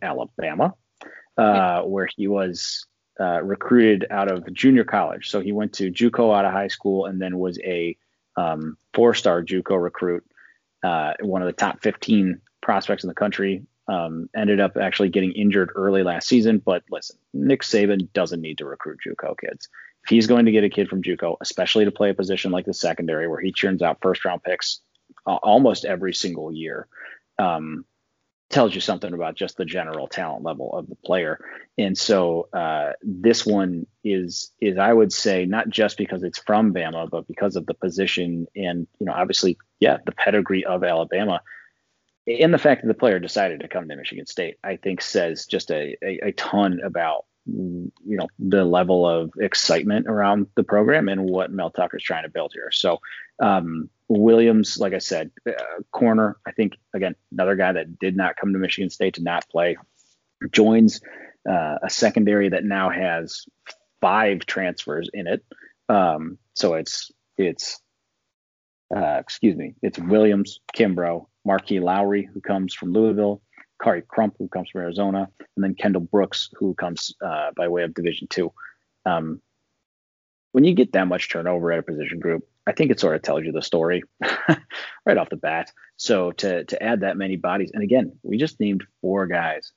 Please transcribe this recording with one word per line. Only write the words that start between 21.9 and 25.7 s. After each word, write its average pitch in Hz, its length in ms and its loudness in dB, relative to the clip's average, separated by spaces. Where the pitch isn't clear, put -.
play 101 180 0
a 98 60 0
position 95 360 -2
like 90 140 -2
the 95 80 -4
secondary 82 540 -2
where 80 120 -6
he 95 120 -4
churns 92 320 0
out 80 180 0
first 92 240 0
round 87 180 -4
picks, - 360 -4
uh, 95 80 0
almost 110 500 4